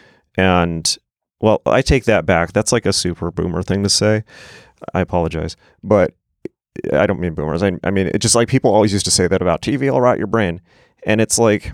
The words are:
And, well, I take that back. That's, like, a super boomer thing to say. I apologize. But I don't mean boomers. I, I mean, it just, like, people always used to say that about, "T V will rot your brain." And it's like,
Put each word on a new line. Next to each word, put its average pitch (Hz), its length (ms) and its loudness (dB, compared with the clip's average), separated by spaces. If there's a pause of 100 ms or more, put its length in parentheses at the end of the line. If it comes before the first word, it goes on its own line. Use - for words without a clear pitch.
(360)
And, 87 640 0 (440)
well, 107 260 2
I - 160 2
take 135 220 0
that 95 200 2
back. 85 280 0
That's, 107 180 0
like, 117 160 0
a 101 40 0
super 87 380 -4
boomer 85 320 -4
thing 98 220 -2
to 98 60 0
say. 107 340 0 (720)
I 92 60 0
apologize. 82 540 -4 (280)
But 98 320 2 (760)
I 78 140 2
don't 95 140 -2
mean 87 160 -4
boomers. 78 260 -4
I, 101 120 0 (100)
I 92 80 -2
mean, 95 160 0
it - 100 -2
just, - 160 0
like, 120 140 2
people 127 260 2
always 107 180 4
used 98 140 -2
to - 60 -2
say 90 160 2
that 92 160 0
about, 87 180 0
"T - 140 -4
V 135 160 -2
will 131 100 0
rot 123 160 2
your 101 80 -2
brain." 95 340 -2 (460)
And 110 160 2
it's - 160 0
like, 107 360 2